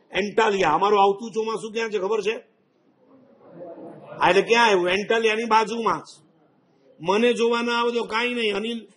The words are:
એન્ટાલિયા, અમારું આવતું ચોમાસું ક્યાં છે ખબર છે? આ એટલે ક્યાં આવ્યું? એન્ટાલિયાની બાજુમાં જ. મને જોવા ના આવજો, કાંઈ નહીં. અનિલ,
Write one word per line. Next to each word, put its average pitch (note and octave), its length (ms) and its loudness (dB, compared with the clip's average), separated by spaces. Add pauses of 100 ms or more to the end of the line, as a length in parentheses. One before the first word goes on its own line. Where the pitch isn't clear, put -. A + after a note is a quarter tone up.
(120)
એન્ટાલિયા, G3 580 2
અમારું G3 320 4
આવતું G3+ 300 2
ચોમાસું A3 420 -6
ક્યાં A3+ 160 -4
છે G#3 100 -4
ખબર G#3 220 -2
છે? A3+ 220 -4 (1800)
આ D#3 100 2
એટલે F#3 120 4
ક્યાં A#3 240 4
આવ્યું? F#3 240 2
એન્ટાલિયાની A3 540 0
બાજુમાં A3 560 0
જ. - 240 -20 (760)
મને G#3+ 340 2
જોવા A#3 280 0
ના A#3+ 180 -2
આવજો, A#3+ 240 0
કાંઈ A3+ 300 -4
નહીં. A3 220 -2
અનિલ, A3+ 420 -6